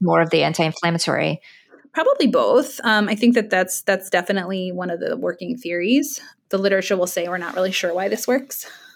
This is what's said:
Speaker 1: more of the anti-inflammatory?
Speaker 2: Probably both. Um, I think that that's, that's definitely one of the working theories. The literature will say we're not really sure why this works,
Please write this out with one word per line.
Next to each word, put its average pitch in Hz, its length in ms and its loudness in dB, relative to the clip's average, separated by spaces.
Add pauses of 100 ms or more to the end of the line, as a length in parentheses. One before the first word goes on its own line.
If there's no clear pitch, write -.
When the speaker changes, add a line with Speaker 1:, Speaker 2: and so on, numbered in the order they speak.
Speaker 1:
more 165 180 4
of 160 80 2
the 160 140 2
anti-inflammatory? 160 960 0 (520)
Speaker 2:
Probably 339 360 2
both. 139 560 2
Um, 214 240 2
I 214 80 0
think 240 180 4
that 214 160 2
that's, 185 320 0
that's 190 280 -2
definitely 185 600 -2
one 180 200 -6
of 170 100 -4
the 175 160 -4
working 175 400 -6
theories. 196 640 0 (300)
The 196 80 -2
literature 190 380 0
will 180 120 0
say 175 180 -4
we're 180 100 -4
not 175 200 -8
really 185 160 0
sure 175 200 -2
why 185 140 -2
this 220 220 -4
works, - 360 -2 (320)